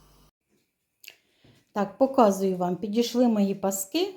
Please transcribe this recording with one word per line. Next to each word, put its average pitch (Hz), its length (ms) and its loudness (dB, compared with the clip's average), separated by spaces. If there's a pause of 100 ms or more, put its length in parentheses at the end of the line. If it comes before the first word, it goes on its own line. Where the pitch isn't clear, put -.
(1700)
Так, 202 240 -4
показую 196 600 2
вам, 180 180 -2
підійшли 233 520 0
мої 202 280 0
паски. 320 600 -4